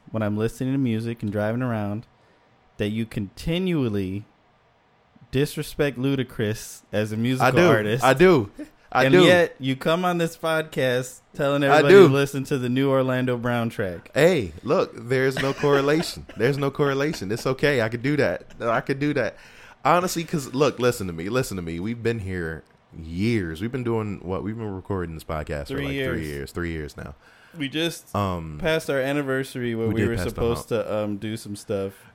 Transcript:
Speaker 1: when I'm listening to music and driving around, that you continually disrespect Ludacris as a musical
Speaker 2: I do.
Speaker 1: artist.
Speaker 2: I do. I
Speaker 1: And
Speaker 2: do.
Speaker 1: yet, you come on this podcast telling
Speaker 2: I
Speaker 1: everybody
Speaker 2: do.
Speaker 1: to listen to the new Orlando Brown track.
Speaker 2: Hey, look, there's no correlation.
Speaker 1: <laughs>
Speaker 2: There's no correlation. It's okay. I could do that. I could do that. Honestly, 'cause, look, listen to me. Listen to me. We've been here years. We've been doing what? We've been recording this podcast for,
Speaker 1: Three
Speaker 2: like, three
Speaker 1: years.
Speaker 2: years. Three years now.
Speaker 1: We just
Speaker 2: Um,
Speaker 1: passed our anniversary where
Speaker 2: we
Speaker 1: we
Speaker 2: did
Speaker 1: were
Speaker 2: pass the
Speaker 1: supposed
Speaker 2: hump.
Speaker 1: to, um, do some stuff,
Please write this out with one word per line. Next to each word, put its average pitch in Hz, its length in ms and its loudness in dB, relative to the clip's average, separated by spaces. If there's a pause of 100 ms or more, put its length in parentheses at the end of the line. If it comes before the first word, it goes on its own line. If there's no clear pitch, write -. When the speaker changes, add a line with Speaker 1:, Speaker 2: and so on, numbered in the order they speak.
(120)
Speaker 1:
when 110 120 -2
I'm 104 140 0
listening 113 360 -2
to 139 60 0
music 117 420 -2
and 107 100 -4
driving 107 300 -2
around, 110 460 -4 (680)
that 104 120 -2
you 110 160 -4
continually 113 1200 -2 (1080)
disrespect 143 680 -2
Ludacris 127 800 -4 (100)
as 104 200 -2
a 110 60 -4
musical 123 300 2
Speaker 2:
I 139 40 6
do. 170 160 6
Speaker 1:
artist. 110 360 2
Speaker 2:
I 131 100 6
do. 139 380 6 (400)
I 127 140 4
Speaker 1:
And 135 80 2
Speaker 2:
do. 180 120 10
Speaker 1:
yet, 175 340 6
you 131 160 -2
come 160 300 0
on 175 120 0
this 165 200 -2
podcast 156 840 -2 (140)
telling 143 300 0
Speaker 2:
I 139 40 2
Speaker 1:
everybody 147 260 8
Speaker 2:
do. 196 140 12
Speaker 1:
to 135 60 4
listen 139 320 0
to 143 120 -2
the 123 120 -2
new 135 200 2
Orlando 127 480 0
Brown 117 320 -2
track. 92 440 -8
Speaker 2:
Hey, 135 400 4 (100)
look, 156 320 0
there's 131 440 0
no 135 140 -2
correlation. 143 800 0
Speaker 1:
<laughs> - 60 -14
Speaker 2:
There's 127 200 2
no 139 140 0
correlation. 139 600 -2
It's 110 140 -4
okay. 139 360 0
I 107 80 0
could 117 120 -6
do 143 160 0
that. 101 280 0 (160)
I 117 200 0
could 135 180 -4
do 147 160 0
that. 117 200 -2 (480)
Honestly, 170 400 2
'cause, 156 300 -4
look, 131 260 2
listen 120 280 2
to 87 60 -6
me. 82 160 -8
Listen 123 280 -2
to 87 60 -6
me. 85 180 -6
We've 113 200 -6
been 117 180 -2
here 87 440 -6 (340)
years. 85 640 -2
We've 113 100 -4
been 127 120 -6
doing 110 400 -4
what? 92 200 -6
We've 110 140 -8
been 107 160 -8
recording 90 420 -6
this 78 80 -12
podcast 76 440 -6
for, 135 80 -10
Speaker 1:
Three 139 100 -6
Speaker 2:
like, 139 80 -6
three - 20 -6 (280)
Speaker 1:
years. 78 40 -8
Speaker 2:
years. 71 240 -8
Three 85 200 -4
years 78 260 -10
now. - 180 -14 (420)
Speaker 1:
We 139 120 -6
just 160 460 -6
Speaker 2:
Um, 87 460 -2
Speaker 1:
passed 160 280 0
our 139 100 0
anniversary 131 760 -2
where 113 120 0
Speaker 2:
we 107 80 0
Speaker 1:
we 113 60 2
Speaker 2:
did 120 80 2
Speaker 1:
were 117 60 -2
Speaker 2:
pass 92 100 -2
the 117 40 -4
Speaker 1:
supposed 120 400 -2
Speaker 2:
hump. 107 160 -2
Speaker 1:
to, 101 100 -4
um, 104 220 -4
do 110 200 -8
some 104 180 -12
stuff, 98 380 -6 (220)